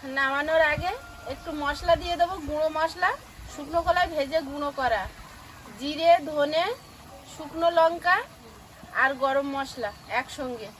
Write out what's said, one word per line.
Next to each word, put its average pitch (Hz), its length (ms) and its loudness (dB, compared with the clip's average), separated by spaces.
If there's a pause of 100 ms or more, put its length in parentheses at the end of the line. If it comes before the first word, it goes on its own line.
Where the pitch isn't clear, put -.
(180)
নামানোর 285 440 2 (120)
আগে 339 180 -2 (420)
একটু - 160 -12 (120)
মশলা 294 340 2
দিয়ে 349 200 -4
দেবো, 349 200 0 (120)
গুঁড়ো 302 220 0
মশলা, 320 400 0 (400)
শুকনো 294 320 -4
কলাই 349 260 2
ভেজে 302 340 0
গুঁড়ো 285 300 -6
করা, 226 320 0 (720)
জিরে, 302 340 2 (140)
ধনে, 302 380 2 (680)
শুকনো 311 400 -2
লঙ্কা 339 480 4 (840)
আর 269 100 4 (120)
গরম 277 320 2
মশলা 262 340 -6 (300)
একসঙ্গে। 247 500 -8 (100)